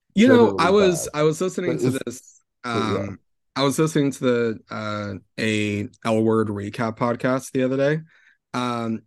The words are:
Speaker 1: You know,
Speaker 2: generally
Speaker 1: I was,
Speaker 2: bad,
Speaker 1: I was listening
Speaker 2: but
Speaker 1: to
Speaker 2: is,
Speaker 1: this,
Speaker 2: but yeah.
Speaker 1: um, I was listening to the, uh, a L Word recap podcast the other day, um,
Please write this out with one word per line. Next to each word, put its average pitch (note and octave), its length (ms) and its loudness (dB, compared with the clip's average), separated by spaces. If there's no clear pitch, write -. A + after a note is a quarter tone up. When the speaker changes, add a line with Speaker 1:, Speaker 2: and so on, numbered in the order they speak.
Speaker 1:
You A3+ 140 6
know, C4 60 10
Speaker 2:
generally G3 80 -4
Speaker 1:
I F3 100 4
was, F#3+ 420 2
Speaker 2:
bad, D3 60 -6
Speaker 1:
I D3+ 60 0
was D#3 160 0
listening F#3 320 -4
Speaker 2:
but D#3+ 80 -4
Speaker 1:
to B2 80 0
Speaker 2:
is, C3 180 -2
Speaker 1:
this, - 340 -14
Speaker 2:
but B2 160 -8
yeah. G#2+ 200 -2
Speaker 1:
um, G2 100 -14
I C3+ 80 0
was C#3 120 2
listening D#3 360 0
to - 120 -16
the, A#2+ 340 0
uh, G#2 440 -8
a G#2+ 520 -2
L A2 180 2
Word A2 240 2
recap G#2+ 500 -6
podcast B2+ 540 -2
the C3 140 -2
other C3 120 -2
day, D3 260 0
um, A#2 520 -4